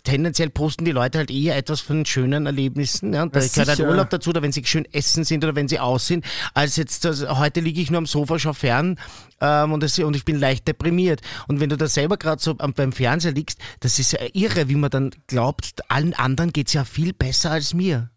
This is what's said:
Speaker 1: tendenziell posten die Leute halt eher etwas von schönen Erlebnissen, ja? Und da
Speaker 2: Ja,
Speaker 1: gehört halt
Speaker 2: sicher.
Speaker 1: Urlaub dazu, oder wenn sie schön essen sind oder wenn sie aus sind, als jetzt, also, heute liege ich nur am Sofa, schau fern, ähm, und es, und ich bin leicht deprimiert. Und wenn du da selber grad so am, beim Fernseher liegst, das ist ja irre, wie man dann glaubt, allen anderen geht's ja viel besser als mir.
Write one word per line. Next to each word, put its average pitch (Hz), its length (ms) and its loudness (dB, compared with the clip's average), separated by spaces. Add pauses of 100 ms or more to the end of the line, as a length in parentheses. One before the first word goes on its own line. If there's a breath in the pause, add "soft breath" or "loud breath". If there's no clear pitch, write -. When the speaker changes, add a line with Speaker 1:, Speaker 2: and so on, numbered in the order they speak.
Speaker 1:
tendenziell 151 460 2
posten 156 340 -2
die 165 80 2
Leute 127 260 2
halt 147 120 -2
eher 139 260 0
etwas 147 240 -2
von 151 240 0
schönen 135 400 0
Erlebnissen, 143 720 -2
ja? 147 80 2
Und 170 120 -2
da 143 60 4
Speaker 2:
Ja, 127 80 4
Speaker 1:
gehört 139 200 2
halt 147 100 4
Speaker 2:
sicher. 151 100 2
Speaker 1:
Urlaub 185 220 4
dazu, - 200 -2
oder 165 120 0
wenn 143 100 0
sie 143 140 -4
schön 160 260 0
essen 160 320 2
sind 156 180 0
oder 156 120 0
wenn 143 140 0
sie 147 120 0
aus 127 260 2
sind, 175 180 0 (280 loud breath)
als 143 240 2
jetzt, 160 300 -2
also, 143 320 -2
heute 147 220 2
liege 165 200 -2
ich 151 100 -2
nur 170 80 2
am 156 80 -2
Sofa, 147 320 0
schau 147 140 -2
fern, 143 460 0 (420 loud breath)
ähm, 147 320 2
und 151 100 0
es, 151 160 0
und 151 160 0
ich 139 120 -4
bin 151 120 0
leicht 135 300 0
deprimiert. 170 540 0 (260 loud breath)
Und 143 120 0
wenn 147 100 2
du 147 80 -2
da 151 100 0
selber 156 300 0
grad 156 240 -2
so 160 160 0
am, 139 160 -2
beim 131 180 0
Fernseher 147 400 0
liegst, 147 260 -4 (220 loud breath)
das - 180 0
ist 131 140 0
ja 151 60 0 (160)
irre, 190 340 2
wie 139 80 2
man 143 140 2
dann 135 200 0 (180)
glaubt, 127 520 -2 (100)
allen 151 240 0
anderen 135 380 0
geht's - 220 0
ja 143 100 2
viel 165 300 -2
besser 131 360 0
als 151 220 -2
mir. 165 440 0